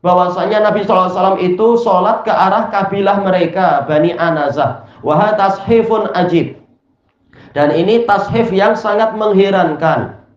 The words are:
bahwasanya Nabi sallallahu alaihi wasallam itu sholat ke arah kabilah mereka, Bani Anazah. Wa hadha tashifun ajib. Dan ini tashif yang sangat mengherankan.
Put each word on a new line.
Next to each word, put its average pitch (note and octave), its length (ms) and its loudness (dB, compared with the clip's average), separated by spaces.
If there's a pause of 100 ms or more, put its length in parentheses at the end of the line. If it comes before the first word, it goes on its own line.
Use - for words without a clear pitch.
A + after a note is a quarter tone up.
bahwasanya F#3 640 0
Nabi G3+ 160 -2
sallallahu F#3 240 2
alaihi F#3 80 -6
wasallam F#3+ 240 0
itu F#3 240 0 (160)
sholat G3+ 400 0
ke A3 80 -4
arah G3 400 0
kabilah G3 560 -2
mereka, E3 640 0
Bani D#3 240 2
Anazah. D3 720 -2 (160)
Wa D3+ 160 0
hadha G#3 400 2
tashifun A3 560 0
ajib. F3 400 0 (1000)
Dan D3 160 2
ini G#3 320 2
tashif G3+ 480 -2
yang G#3 240 2
sangat G#3 400 -2
mengherankan. F3 1040 0 (160)